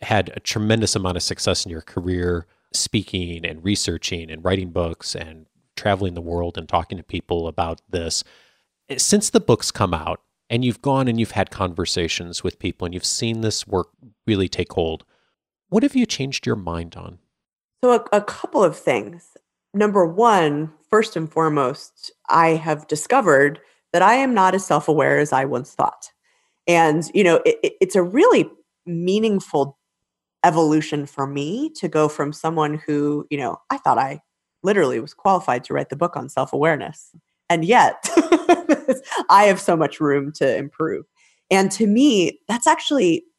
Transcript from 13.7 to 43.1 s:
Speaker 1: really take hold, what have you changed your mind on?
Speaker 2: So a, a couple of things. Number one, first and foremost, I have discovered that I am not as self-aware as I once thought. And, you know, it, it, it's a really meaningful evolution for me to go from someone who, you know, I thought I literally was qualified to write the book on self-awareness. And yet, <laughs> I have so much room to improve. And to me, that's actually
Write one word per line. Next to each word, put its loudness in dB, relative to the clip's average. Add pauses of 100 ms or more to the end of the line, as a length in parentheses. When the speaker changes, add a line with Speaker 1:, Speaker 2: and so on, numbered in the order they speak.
Speaker 1:
really 2
take -6
hold, -4 (640)
what 2
have 0
you 2
changed -8
your 0
mind -8
on? -18 (640)
Speaker 2:
So 4
a, 2
a 2
couple -2
of 2
things. -4 (360)
Number 2
one, 2 (160)
first 0
and -4
foremost, -2 (160)
I 4
have -2
discovered 2 (320)
that 4
I 6
am 0
not 4
as -2
self-aware 2
as 0
I 0
once -8
thought. -4 (560)
And, 4
you 4
know, 6
it, 4
it, -2
it's 0
a 4
really 4 (380)
meaningful -2 (680)
evolution 2
for -6
me -6
to -8
go 2
from -4
someone -2
who, -2
you -4
know, -6 (120)
I -4
thought 0
I -4 (420)
literally 2
was -12
qualified 0
to -8
write -4
the -10
book -2
on -8
self-awareness. -2 (400)
And 2
yet, 4
<laughs> -8 (1200)
I 8
have 4
so 2
much -2
room 0
to 2
improve. -6 (460)
And 2
to 0
me, 2
that's -4
actually 2 (140)